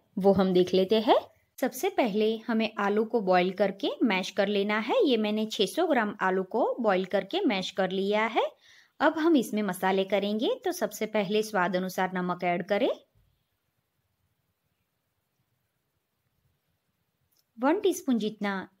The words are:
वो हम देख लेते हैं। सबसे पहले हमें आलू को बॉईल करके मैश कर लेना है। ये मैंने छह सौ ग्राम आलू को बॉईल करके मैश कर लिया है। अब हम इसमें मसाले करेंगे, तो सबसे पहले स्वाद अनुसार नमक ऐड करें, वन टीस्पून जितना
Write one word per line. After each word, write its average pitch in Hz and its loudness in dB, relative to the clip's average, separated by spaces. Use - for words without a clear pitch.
वो 196 6
हम 190 2
देख 180 4
लेते 190 2
हैं। 269 4
सबसे 262 -4
पहले 220 0
हमें 220 0
आलू 208 0
को 233 -2
बॉईल 185 2
करके 196 -2
मैश 190 0
कर 196 0
लेना 208 0
है। 370 0
ये 262 4
मैंने 214 -2
छह 214 -2
सौ 311 0
ग्राम 240 0
आलू 190 2
को 277 -2
बॉईल 190 2
करके 202 -2
मैश 190 -2
कर 185 -2
लिया 202 0
है। 415 -2
अब 311 2
हम 320 4
इसमें 214 0
मसाले 190 0
करेंगे, 208 -2
तो 359 -2
सबसे 214 -6
पहले 214 -2
स्वाद 190 -2
अनुसार 185 -4
नमक 180 -4
ऐड 175 0
करें, 214 0
वन 294 2
टीस्पून 294 0
जितना 208 -4